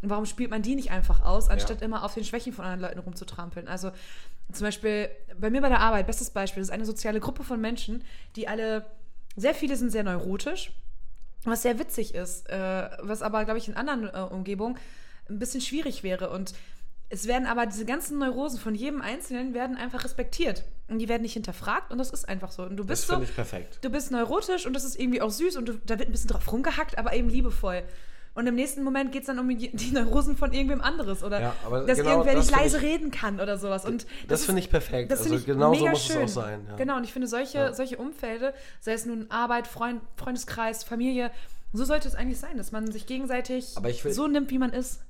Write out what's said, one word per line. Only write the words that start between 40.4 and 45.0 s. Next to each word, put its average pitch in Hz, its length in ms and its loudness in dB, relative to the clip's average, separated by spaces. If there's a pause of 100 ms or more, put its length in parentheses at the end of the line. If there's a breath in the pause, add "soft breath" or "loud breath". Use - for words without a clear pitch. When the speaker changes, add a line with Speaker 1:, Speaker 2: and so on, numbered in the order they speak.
Speaker 1:
Familie, 240 480 -2 (420 loud breath)
so 220 100 0
sollte 302 240 4
es - 80 4
eigentlich 247 240 0
sein, - 180 -6
dass 202 140 -4
man 220 200 -4
sich 208 160 -8
gegenseitig 254 680 -4
Speaker 2:
Aber 202 140 -2
ich - 160 -2
will 208 80 0
Speaker 1:
so 277 140 0
nimmt, 285 240 0
wie 262 80 0
man 247 120 2
ist. 247 380 -4